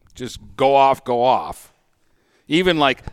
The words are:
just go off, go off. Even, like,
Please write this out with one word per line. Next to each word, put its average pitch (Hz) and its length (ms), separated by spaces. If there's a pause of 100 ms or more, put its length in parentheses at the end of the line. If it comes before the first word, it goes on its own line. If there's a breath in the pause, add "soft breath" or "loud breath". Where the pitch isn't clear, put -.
(140)
just 123 260 (160)
go 135 180
off, 135 300
go 120 180
off. 95 520 (720)
Even, 175 300
like, 139 240 (100)